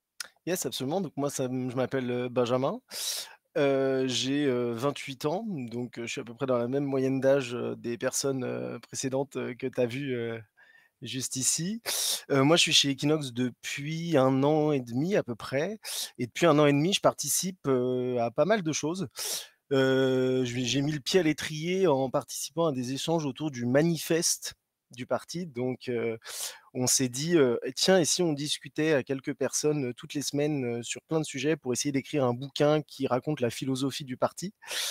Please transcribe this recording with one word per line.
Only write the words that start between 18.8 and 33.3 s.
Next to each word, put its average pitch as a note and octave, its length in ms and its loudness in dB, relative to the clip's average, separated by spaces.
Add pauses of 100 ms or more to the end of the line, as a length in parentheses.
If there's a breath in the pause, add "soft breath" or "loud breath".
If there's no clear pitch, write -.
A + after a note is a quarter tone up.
Euh, C3 720 4
je, A#2+ 160 -2
j'ai B2+ 220 0
mis D3 100 0
le D3+ 80 -4
pied - 180 2
à F#3 40 6
l'étrier D#3+ 640 0
en C3+ 220 2
participant - 560 -4
à D#3 60 2
des B2+ 200 -4
échanges D#3+ 340 -2
autour D3+ 240 -4
du A#2+ 160 -6
manifeste D#3 880 2 (360)
du B2 160 -12
parti. E3 400 -6
Donc, B2+ 420 -6
euh, A2+ 280 -2 (580 loud breath)
on B2+ 120 0
s'est B2+ 240 2
dit, D3+ 260 0
euh, « B2+ 220 6 (180)
Tiens, F#3+ 220 6
et D#3+ 80 4
si - 160 0
on E3 100 2
discutait D3 640 -2
à C3 80 4
quelques C3+ 320 -6
personnes, C#3 560 0
euh, - 20 -6
toutes - 220 -14
les C#3+ 80 -4
semaines, C#3+ 420 -2
euh, A#2+ 180 -4
sur - 200 -10
plein D#3+ 180 -2
de D3+ 60 -4
sujets C#3+ 300 0
pour B2+ 180 -2
essayer C#3+ 180 -2
d'écrire C3+ 320 0
un B2 80 4
bouquin D3 500 2
qui - 240 -4
raconte C#3 340 -2